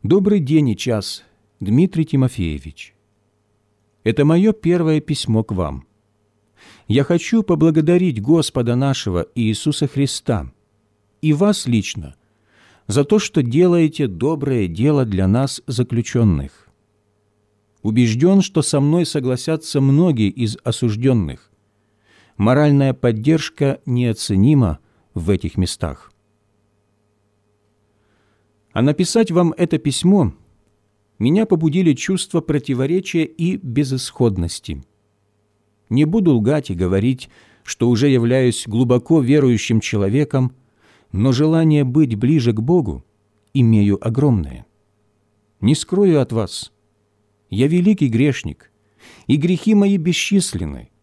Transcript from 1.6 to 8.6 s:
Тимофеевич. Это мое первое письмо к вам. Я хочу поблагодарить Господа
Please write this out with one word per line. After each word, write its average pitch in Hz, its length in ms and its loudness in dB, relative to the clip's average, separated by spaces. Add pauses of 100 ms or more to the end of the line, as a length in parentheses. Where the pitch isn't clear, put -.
Тимофеевич. 82 880 -4 (1080)
Это 127 200 0
мое 180 300 4
первое 165 480 0
письмо 113 420 -2
к - 80 -10
вам. 76 360 -6 (1000)
Я 127 160 2
хочу 180 380 0
поблагодарить 160 800 2
Господа 127 540 0